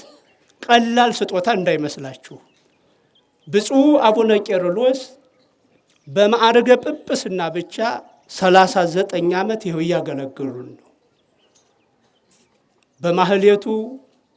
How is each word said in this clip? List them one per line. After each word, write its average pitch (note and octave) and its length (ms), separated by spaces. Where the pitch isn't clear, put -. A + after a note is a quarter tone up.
ቀላል A#3 500
ስጦታ F#3 400
እንዳይመስላችሁ። D3+ 840
ብፁዕ A3 360
አቡነ A3 400
ቄርሎስ G#3 600
በማዕረገ A3+ 720
ጵጵስና B3 600
ብቻ E3+ 260
ሠላሳ F#3 440
ዘጠኝ F3 460
ዓመት G#3+ 280
ይኸው E3 200
እያገለገሉን C3+ 840
ነው። - 200
በማህሌቱ፣ F#3+ 640